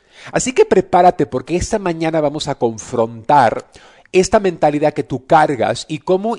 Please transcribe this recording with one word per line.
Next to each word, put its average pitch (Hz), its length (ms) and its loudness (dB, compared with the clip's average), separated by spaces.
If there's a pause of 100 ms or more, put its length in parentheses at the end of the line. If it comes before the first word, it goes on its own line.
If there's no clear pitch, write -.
(320)
Así 254 220 -4
que 427 120 4
prepárate, 180 600 2
porque 127 300 -6
esta 208 240 -4
mañana 165 420 -4
vamos 147 260 -4
a 139 80 -4
confrontar 117 1080 0 (460)
esta 185 280 2
mentalidad 151 540 0
que 143 100 -4
tú 127 220 -8
cargas 135 640 0
y 156 100 -8
cómo 196 380 -2